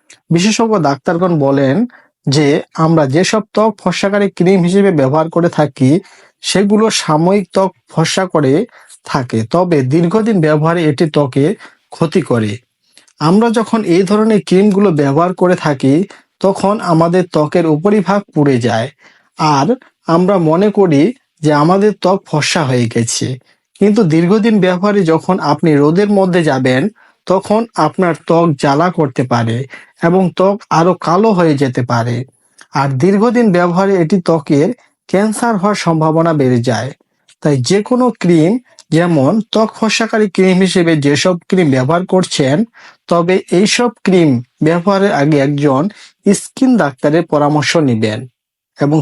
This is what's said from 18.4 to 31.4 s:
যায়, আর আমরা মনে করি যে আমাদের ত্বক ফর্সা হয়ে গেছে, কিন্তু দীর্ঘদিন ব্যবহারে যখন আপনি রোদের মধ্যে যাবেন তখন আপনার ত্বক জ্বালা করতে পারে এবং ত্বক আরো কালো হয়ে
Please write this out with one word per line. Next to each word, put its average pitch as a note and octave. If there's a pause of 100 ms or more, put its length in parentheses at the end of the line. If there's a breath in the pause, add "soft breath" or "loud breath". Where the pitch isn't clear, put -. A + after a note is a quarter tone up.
যায়, A2+ (500 soft breath)
আর D#3 (420 soft breath)
আমরা F3+
মনে E3+
করি F3+ (400)
যে D3+
আমাদের F#3+
ত্বক F#3+
ফর্সা D#3
হয়ে B2
গেছে, A#2 (540 soft breath)
কিন্তু G#3
দীর্ঘদিন F3+
ব্যবহারে F#3
যখন D#3+
আপনি D3+
রোদের E3
মধ্যে F#3
যাবেন C3 (440 soft breath)
তখন F#3+ (160)
আপনার E3 (100)
ত্বক E3+ (120)
জ্বালা D3+
করতে C#3+
পারে A#2 (460 loud breath)
এবং F3
ত্বক G3 (140)
আরো E3+
কালো G3
হয়ে E3+